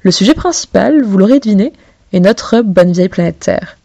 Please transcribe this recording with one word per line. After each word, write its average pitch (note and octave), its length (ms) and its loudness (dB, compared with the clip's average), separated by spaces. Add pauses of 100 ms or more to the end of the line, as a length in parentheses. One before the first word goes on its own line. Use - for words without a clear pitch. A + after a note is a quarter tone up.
Le F#3+ 100 0
sujet G#3 240 2
principal, - 680 -2
vous G3 160 -2
l'aurez A3+ 220 4
deviné, G#3+ 320 0 (400)
est F3+ 80 0
notre A3 420 0
bonne F3+ 300 2
vieille F3+ 160 0
planète E3+ 320 -4
Terre. - 440 -6